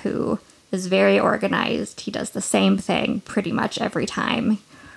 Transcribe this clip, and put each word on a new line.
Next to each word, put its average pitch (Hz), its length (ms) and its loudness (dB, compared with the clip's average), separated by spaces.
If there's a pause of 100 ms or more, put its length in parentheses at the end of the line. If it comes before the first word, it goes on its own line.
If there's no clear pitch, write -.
who - 340 -2 (340)
is 185 140 -4
very 196 340 4
organized, - 800 0
he 208 100 -8
does - 180 -6
the 202 120 -8
same 196 360 4
thing - 440 -2
pretty 190 300 -4
much - 280 -2
every - 260 -2
time, - 540 0 (380)